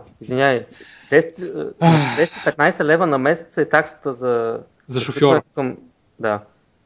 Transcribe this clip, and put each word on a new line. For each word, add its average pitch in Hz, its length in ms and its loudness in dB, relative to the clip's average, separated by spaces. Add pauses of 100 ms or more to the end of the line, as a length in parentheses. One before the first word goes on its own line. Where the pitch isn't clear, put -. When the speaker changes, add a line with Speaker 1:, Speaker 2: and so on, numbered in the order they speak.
(200)
Speaker 1:
извиняй. 123 460 0 (440)
Десет, 160 280 2
е, 180 60 -12 (360)
Speaker 2:
Ах. 151 360 4
Speaker 1:
десет 156 280 -2
петнайсет 156 420 0
лева 170 200 2
на 143 120 0
месец 151 400 -2
е 151 100 0
таксата 151 440 -2
за 117 460 -4 (300)
Speaker 2:
За 127 120 -4
шофьора. 143 420 2 (120)
Speaker 1:
към, 131 220 -4 (420)
да. 107 220 -2 (460)